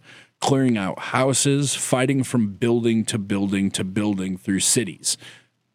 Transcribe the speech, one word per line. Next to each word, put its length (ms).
clearing 380
out 220
houses, 760
fighting 500
from 300
building 520
to 120
building 540
to 120
building 540
through 220
cities. 580